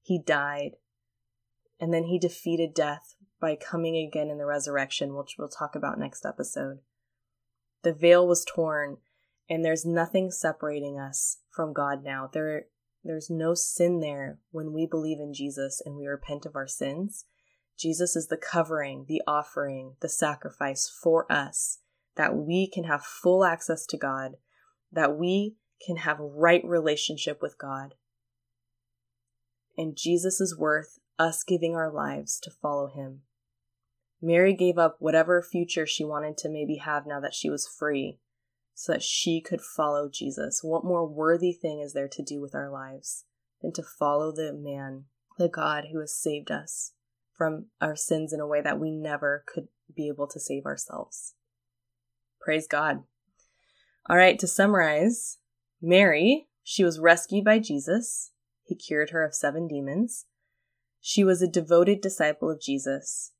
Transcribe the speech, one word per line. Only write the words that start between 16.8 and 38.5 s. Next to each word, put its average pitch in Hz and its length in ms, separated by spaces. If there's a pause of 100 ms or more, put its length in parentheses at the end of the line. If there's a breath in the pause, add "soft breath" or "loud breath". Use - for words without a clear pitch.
Jesus 170 380
is 160 120
the 160 100
covering, 151 680
the 156 180
offering, 139 720
the 151 80
sacrifice 143 800
for 165 420
us, - 500 (360)
that 156 180
we 170 320
can 185 180
have 151 200
full 185 400
access 165 440
to 143 100
God, 135 380 (540)
that 151 280
we 196 380 (280)
can 170 140
have 156 200
right 151 460
relationship 156 800
with 147 160
God. 135 360 (1800)
And 160 200
Jesus 175 440
is 175 160
worth 156 420 (200)
us 165 260
giving 170 300
our 160 180
lives 143 480
to 160 100
follow 143 360
him. 135 340 (1040)
Mary 180 300
gave 180 240
up 160 220
whatever 160 420
future 170 440
she - 160
wanted 151 360
to 156 100
maybe 151 280
have 147 300
now 143 140
that 143 140
she - 160
was 143 160
free, 147 520 (540)